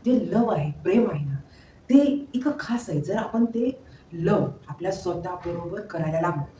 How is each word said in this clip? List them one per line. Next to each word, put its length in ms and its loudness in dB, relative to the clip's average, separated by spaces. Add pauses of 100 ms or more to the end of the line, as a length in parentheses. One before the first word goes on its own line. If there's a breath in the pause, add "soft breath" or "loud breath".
जे 240 2
लव्ह 260 2
आहे, 160 -2 (100)
प्रेम 280 4
आहे 140 -4
ना, 120 -4 (540 soft breath)
ते 340 6 (100)
इतकं 160 0 (100)
खास 300 -4
आहे. 100 0
जर 160 -2
आपण 280 0
ते 400 -2 (280 loud breath)
लव्ह 360 2 (200)
आपल्या 240 -6
स्वतःबरोबर 880 -6
करायला 400 -4
लागलो 220 0 (180 loud breath)